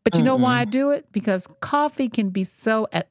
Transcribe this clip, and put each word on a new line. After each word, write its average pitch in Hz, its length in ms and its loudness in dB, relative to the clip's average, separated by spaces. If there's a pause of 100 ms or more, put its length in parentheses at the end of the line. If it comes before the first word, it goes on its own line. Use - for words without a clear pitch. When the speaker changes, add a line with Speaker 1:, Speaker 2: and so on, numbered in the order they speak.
Speaker 1:
But - 140 2
you 233 60 4
know 262 120 2
why 247 260 2
I 240 40 0
Speaker 2:
Mm-mm. 208 60 -6
Speaker 1:
do 269 180 2
it? 285 240 -2
Because 190 340 -2 (140)
coffee 294 480 -2
can 208 200 -2
be 190 140 -2
so 220 480 -2
a-, 165 200 -2